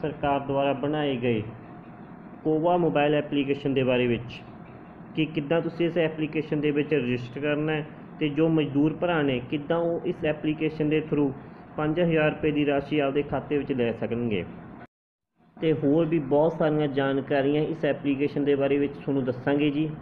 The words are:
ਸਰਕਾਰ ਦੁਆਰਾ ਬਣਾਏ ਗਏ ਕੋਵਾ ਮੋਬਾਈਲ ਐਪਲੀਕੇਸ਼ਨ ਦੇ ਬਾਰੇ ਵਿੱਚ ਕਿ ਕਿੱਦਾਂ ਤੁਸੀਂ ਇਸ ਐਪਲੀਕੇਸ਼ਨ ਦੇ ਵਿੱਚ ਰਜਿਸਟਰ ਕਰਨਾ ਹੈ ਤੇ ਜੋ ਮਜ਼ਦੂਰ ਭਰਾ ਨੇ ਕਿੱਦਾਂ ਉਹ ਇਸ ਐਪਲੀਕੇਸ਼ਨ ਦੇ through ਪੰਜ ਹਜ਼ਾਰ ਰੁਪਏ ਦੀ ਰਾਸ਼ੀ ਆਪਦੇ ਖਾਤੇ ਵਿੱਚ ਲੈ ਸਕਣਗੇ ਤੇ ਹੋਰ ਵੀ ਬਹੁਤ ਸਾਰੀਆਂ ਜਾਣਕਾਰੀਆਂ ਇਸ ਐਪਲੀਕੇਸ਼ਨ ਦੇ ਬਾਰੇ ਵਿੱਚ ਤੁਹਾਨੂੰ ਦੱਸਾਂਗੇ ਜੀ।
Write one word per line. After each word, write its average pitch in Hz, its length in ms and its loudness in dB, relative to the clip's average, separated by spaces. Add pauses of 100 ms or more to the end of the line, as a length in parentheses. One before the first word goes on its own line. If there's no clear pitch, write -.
ਸਰਕਾਰ 143 380 0
ਦੁਆਰਾ 139 340 0
ਬਣਾਏ 143 440 -2
ਗਏ 117 260 0 (1000)
ਕੋਵਾ 156 340 2
ਮੋਬਾਈਲ 147 380 4
ਐਪਲੀਕੇਸ਼ਨ 143 580 0
ਦੇ 131 100 2
ਬਾਰੇ 123 240 4
ਵਿੱਚ 117 340 -2 (760)
ਕਿ 156 100 2
ਕਿੱਦਾਂ 156 360 0
ਤੁਸੀਂ 170 240 -2
ਇਸ 165 120 0
ਐਪਲੀਕੇਸ਼ਨ 156 640 0
ਦੇ 147 100 2
ਵਿੱਚ 147 220 0
ਰਜਿਸਟਰ 123 460 -2
ਕਰਨਾ 147 320 0
ਹੈ 151 140 -2 (340)
ਤੇ 151 100 0
ਜੋ 156 200 4
ਮਜ਼ਦੂਰ 151 440 2
ਭਰਾ 170 280 0
ਨੇ 135 180 2
ਕਿੱਦਾਂ 151 380 -2
ਉਹ 170 280 0
ਇਸ 170 200 -4
ਐਪਲੀਕੇਸ਼ਨ 151 640 0
ਦੇ 151 220 2
through 143 200 2 (460)
ਪੰਜ 156 220 0
ਹਜ਼ਾਰ 160 300 4
ਰੁਪਏ 147 220 0
ਦੀ 147 140 2
ਰਾਸ਼ੀ 147 340 0
ਆਪਦੇ 139 240 2
ਖਾਤੇ 143 340 -2
ਵਿੱਚ 139 140 -2
ਲੈ 120 200 2
ਸਕਣਗੇ 113 540 -2 (1160)
ਤੇ 160 120 4
ਹੋਰ 151 320 4
ਵੀ 160 140 2
ਬਹੁਤ 147 340 2
ਸਾਰੀਆਂ 151 340 2
ਜਾਣਕਾਰੀਆਂ 139 760 2
ਇਸ 156 220 -4
ਐਪਲੀਕੇਸ਼ਨ 143 600 0
ਦੇ 143 100 4
ਬਾਰੇ 139 220 2
ਵਿੱਚ 143 160 0
ਤੁਹਾਨੂੰ 139 300 -2
ਦੱਸਾਂਗੇ 143 460 2
ਜੀ। 151 200 0 (120)